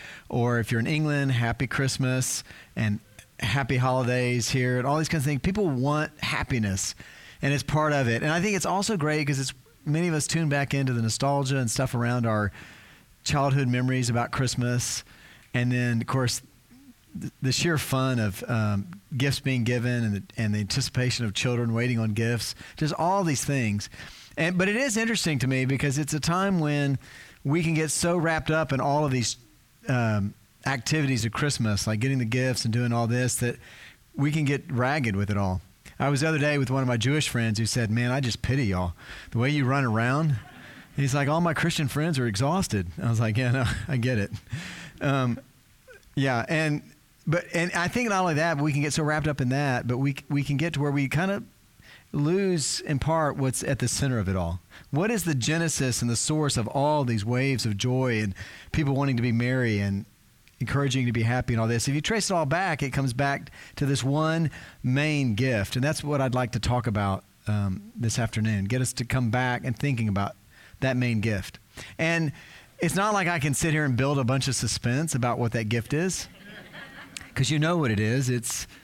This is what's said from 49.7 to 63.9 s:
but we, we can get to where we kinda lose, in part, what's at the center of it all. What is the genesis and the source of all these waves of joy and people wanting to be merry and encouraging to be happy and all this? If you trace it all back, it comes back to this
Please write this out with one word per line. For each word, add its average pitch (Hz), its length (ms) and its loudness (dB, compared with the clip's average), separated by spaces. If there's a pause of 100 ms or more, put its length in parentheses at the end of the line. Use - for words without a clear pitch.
but 120 120 0
we, 139 180 0 (140)
we 143 120 2
can 139 140 -2
get 160 180 0
to 139 60 -2
where 143 100 0
we 139 160 0
kinda 190 360 0 (680)
lose, 175 680 2
in 147 180 0
part, 156 380 0
what's 131 260 -2
at 139 160 -2
the 123 100 -2
center 131 300 0
of 95 80 0
it 95 100 0
all. 87 240 -2 (300)
What 175 200 0
is 208 140 0
the 160 100 0
genesis 143 680 0
and 120 100 0
the 117 60 0
source 156 400 0
of 110 120 0
all 143 360 2
these 113 220 0
waves 123 400 0
of 107 100 0
joy 123 460 0
and 98 120 -2 (380)
people 139 220 2
wanting 139 220 2
to 117 60 0
be 120 100 2
merry 120 480 2
and 101 260 -2 (520)
encouraging 131 480 0
to 120 60 2
be 113 100 0
happy 120 320 0
and 113 60 2
all 113 80 2
this? 117 200 0
If 139 60 0
you 147 80 0
trace 214 280 -2
it 196 40 0
all 160 100 2
back, 165 380 0
it 135 80 -2
comes 135 240 0
back 139 360 -2 (260)
to 147 100 0
this 135 180 0